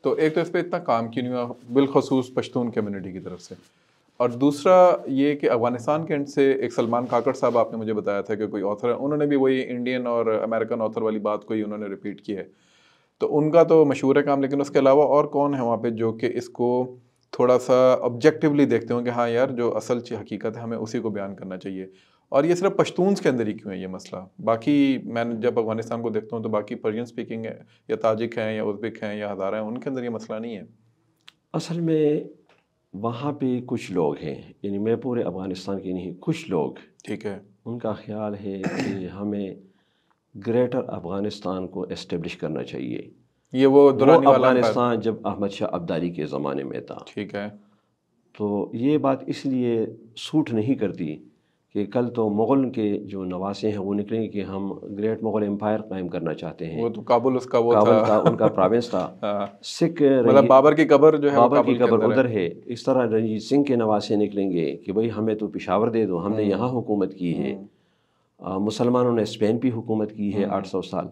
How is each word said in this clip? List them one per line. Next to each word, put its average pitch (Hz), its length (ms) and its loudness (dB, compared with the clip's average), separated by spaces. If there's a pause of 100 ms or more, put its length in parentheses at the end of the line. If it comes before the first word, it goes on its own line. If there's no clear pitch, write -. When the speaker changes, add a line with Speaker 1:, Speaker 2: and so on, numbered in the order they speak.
Speaker 1:
तो 127 120 2
एक 156 180 0
तो 175 60 0
इस 170 100 -4
पर 180 80 -2
इतना 175 200 -4
काम 117 300 -2
क्यों 123 160 -4
नहीं 123 100 -6
हुआ, 123 200 -6 (160)
बिलखसूस 135 680 2
पश्तून 120 340 -4
कम्युनिटी 101 420 -6
की 92 60 -12
तरफ 87 200 -12
से, - 160 -20 (640)
और 123 120 2
दूसरा 151 760 6
ये 139 260 2
कि 147 120 -4
अफगानिस्तान 123 580 0
के 160 100 -4
एंड 143 120 -4
से 139 360 2
एक 117 100 -4
सलमान 120 340 0
काकड़ 120 280 0
साहब, 120 220 0
आपने 113 220 0
मुझे 110 140 -4
बताया 101 300 -2
था 107 120 -4
कि 104 120 -4
कोई 98 160 -6
ऑथर 104 260 -4
है, 117 60 0
उन्होंने 147 320 -2
भी 143 100 0
वही 131 240 2
इंडियन 123 460 -4
और 117 220 0
अमेरिकन 113 520 -2
ऑथर 110 220 -4
वाली 110 160 -2
बात 104 260 -4
को 113 100 -6
ही 107 80 -2
उन्होंने 104 260 -8
रिपीट - 320 -10
की 110 120 -10
है। 90 180 -8 (720)
तो - 60 0
उनका 156 380 4
तो 160 200 6
मशहूर 135 340 2
है 143 60 2
काम, 139 180 0
लेकिन 143 180 -2
उसके 139 180 0
अलावा 135 260 6
और 143 220 4
कौन 143 280 0
है 127 80 -4
वहाँ 117 140 0
पे 117 140 -2
जो 113 220 -2
कि 113 140 -6
इसको 123 720 -2 (420)
थोड़ा 123 180 6
सा 127 360 6
ऑब्जेक्टिवली 143 720 2
देखते 117 280 0
हो 123 80 -2
कि 120 80 -2
हाँ 120 180 0
यार, 123 220 0
जो 120 200 -2
असल 117 300 -4
ची-, 117 180 -10
हकीकत 107 380 -8
है, 117 60 -12
हमें 113 140 -8
उसी 110 220 -8
को 110 120 -4
बयान 98 240 -8
करना 95 220 -14
चाहिए? 95 340 -12 (420)
और 143 140 4
ये 175 80 2
सिर्फ 190 240 0
पश्तून्स 180 420 2
के - 80 2
अंदर 120 180 0
ही 104 60 -4
क्यों 101 220 -10
है 92 60 -10
ये 92 80 -10
मसला? 92 520 -14
बाकी 135 640 0
मैं 117 360 -4
जब 120 180 0
अफगानिस्तान 113 440 -4
को 117 80 -4
देखता 107 260 -6
हूँ, 110 60 -8
तो 113 80 -6
बाकी 104 240 -4
पर्शियन 113 300 -6
स्पीकिंग 113 400 -10
है 117 220 -14 (240)
या 113 60 0
ताजिक 113 420 -2
हैं 110 180 -4
या 107 80 -4
उज़्बेक 107 400 -6
हैं 104 120 -8
या 104 160 -8
हज़ारा 98 260 -6
हैं, 110 60 -6
उनके 127 260 -10
अंदर 131 120 -8
ये 120 80 -8
मसला 110 280 -10
नहीं 117 160 -10
है। 90 140 -14 (840)
Speaker 2:
असल 165 260 -6
में 156 480 2 (680)
वहाँ 120 360 -6
पे 127 280 -2
कुछ 113 320 -8
लोग 76 240 0
हैं, - 380 -12 (100)
यानी 101 140 -4
मैं 113 220 0
पूरे 120 220 -4
अफगानिस्तान 92 560 -6
के 92 140 -8
नहीं, 90 220 -8
कुछ - 360 -6
लोग, 73 280 -2 (300)
Speaker 1:
ठीक 107 180 -8
है। 98 160 -10 (240)
Speaker 2:
उनका 113 260 -6
ख्याल 107 420 -8
है 98 320 -10
कि 95 400 -6
हमें 98 500 -8 (800)
ग्रेटर 120 460 -2
अफगानिस्तान 95 840 -6
को 90 260 -8
एस्टेब्लिश 85 420 -8
करना 76 280 -6
चाहिए। 62 500 -10 (420)
Speaker 1:
ये 131 120 6
वो 139 180 8
Speaker 2:
वो 139 80 8
Speaker 1:
दुरानी 139 340 8
वाला 131 220 6
Speaker 2:
अफगानिस्तान 120 520 2
जब 104 260 -4
अहमद 101 240 -4
शाह - 180 -6
अब्दाली 87 420 -4
के 76 140 -6
ज़माने 69 400 -4
में 60 220 -10
था। - 180 -14 (100)
Speaker 1:
ठीक 104 200 -10
है। 101 140 -6 (880)
Speaker 2:
तो 104 360 -2
ये 139 240 2
बात 131 300 0
इसलिए 123 680 -2 (200)
सूट - 340 -2
नहीं 120 260 0
करती 85 540 -6 (420)
कि 101 140 -4
कल 123 220 -2
तो 113 220 -2
मुग़ल 113 340 2
के 107 340 -2
जो 98 260 -10
नवासे 98 440 -4
हैं, 101 100 -4
वो 101 160 -4
निकलेंगे 104 340 -4
कि 101 120 -6
हम 95 440 -8
ग्रेट 110 380 -4
मुग़ल 107 220 0
एम्पायर 107 340 -2
कायम 92 300 -8
करना 85 240 -6
चाहते 82 320 -10
हैं। 80 180 -6
Speaker 1:
वो 117 80 -2
तो 101 100 -10
काबुल 127 360 2
उसका 127 220 -2
वो 117 140 4
Speaker 2:
काबुल 110 220 8
Speaker 1:
था। 110 140 4
Speaker 2:
था, 107 100 4
उनका 110 280 4
प्रोविंस 113 420 2
था। - 320 -4
Speaker 1:
<laughs> - 40 -6
हाँ। 101 380 -6
Speaker 2:
सिख - 400 0
Speaker 1:
मतलब 131 340 6
Speaker 2:
रंजीत, 127 140 8
Speaker 1:
बाबर 139 240 10
की 156 100 4
कब्र 147 340 8
जो 143 120 2
है, 143 60 2
वो 120 120 8
Speaker 2:
बाबर 127 240 4
की 120 60 0
Speaker 1:
काबुल 117 200 4
के 107 60 2
Speaker 2:
कब्र - 0 -
Speaker 1:
अंदर 123 240 4
है। 101 180 0
Speaker 2:
उधर 85 100 -8
है। - 100 -20
इस 117 200 -8
तरह 127 160 4
रणजीत 110 400 0
सिंह 139 220 2
के 131 120 2
नवासे 107 400 2
निकलेंगे 98 600 0 (100)
कि 101 60 -6
भाई, 110 160 0
हमें 107 280 -2
तो 107 120 -6
पेशावर 101 420 0
दे 113 160 0
दो, 90 100 -2
हमने 104 260 -2
Speaker 1:
हम्म। 101 80 2
Speaker 2:
यहाँ 104 180 -2
हुकूमत 104 500 -4
की 87 140 -4
है। - 240 -4
Speaker 1:
हम्म। - 100 -16 (800)
Speaker 2:
अ, 95 140 -6
मुसलमानों 120 540 2
ने 113 120 2
स्पेन 110 340 0
पे 131 100 0
हुकूमत 110 420 -2
की 101 200 -4
है 101 140 0
Speaker 1:
हम्म। 98 100 -2
Speaker 2:
आठ 95 120 -4
सौ - 160 -4
साल। 90 300 -6